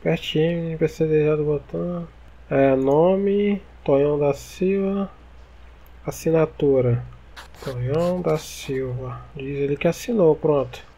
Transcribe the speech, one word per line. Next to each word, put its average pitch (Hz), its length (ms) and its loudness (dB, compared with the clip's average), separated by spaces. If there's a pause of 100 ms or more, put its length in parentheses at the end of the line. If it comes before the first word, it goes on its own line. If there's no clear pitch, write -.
Aperte 165 380 -2
M, 165 400 -2
P 160 100 2
C 160 180 -2
D 151 180 2
J 151 120 2
do 151 80 -2
botão. 170 640 -4 (420)
É, 135 240 4
nome, 190 840 2 (240)
Tonhão 147 340 2
da 143 140 2
Silva. 196 800 -2 (960)
Assinatura. 139 960 2 (580)
Tonhão 151 600 -2
da 160 160 0
Silva. 127 840 -8 (160)
Diz 139 220 -8
ele 143 180 0
que 143 100 -2
assinou, 170 480 2
pronto. 143 460 0 (180)